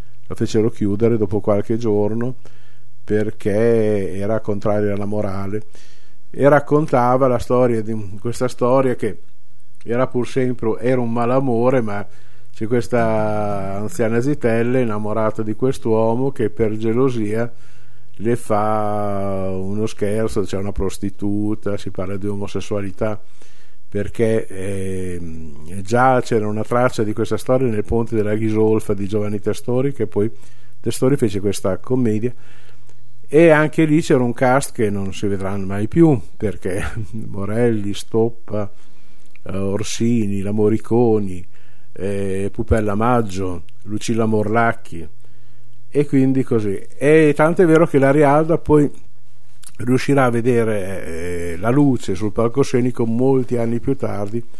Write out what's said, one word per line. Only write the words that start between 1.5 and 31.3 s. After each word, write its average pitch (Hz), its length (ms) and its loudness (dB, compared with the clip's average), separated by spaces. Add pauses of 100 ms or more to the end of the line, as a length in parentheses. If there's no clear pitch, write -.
giorno 113 600 0 (680)
perché 107 1120 0
era 104 240 0
contraria 104 540 0
alla 101 100 -2
morale. 101 640 -2 (640)
E 131 180 2
raccontava 143 800 4
la 123 100 2
storia 120 440 2
di, 104 360 -4
questa 120 300 -2
storia 123 480 2
che 107 240 -2 (640)
era 120 220 0
pur 123 200 -2
sempre, 120 540 0
era 123 200 2
un 117 120 -2
malamore, 123 720 2
ma 101 220 -2 (480)
c'è - 140 -2
questa 107 1120 0
anziana 110 420 0
zitella 120 580 2
innamorata 107 640 0
di 107 120 -2
quest'uomo 117 800 0
che 107 180 0
per 110 260 0
gelosia 113 760 0 (680)
le 113 180 0
fa 104 1120 0
uno 98 360 -2
scherzo, 107 560 -2
c'è 92 140 -2
una 98 160 -4
prostituta, 101 1040 -2
si - 140 -4
parla 98 260 -2
di 98 100 -4
omosessualità, 101 920 -2 (680)
perché, 110 580 0
ehm, 92 1400 -4
già 123 380 4
c'era 110 280 0
una 107 140 -2
traccia 123 400 2
di 104 100 0
questa 110 240 0
storia 127 320 0
nel 104 160 0
Ponte 117 320 0
della 104 180 2
Ghisolfa 110 600 2
di 98 120 -2
Giovanni 104 340 0
Testori, 123 520 0
che 113 140 -2
poi 107 240 0 (500)
Testori 131 360 2
fece 101 240 0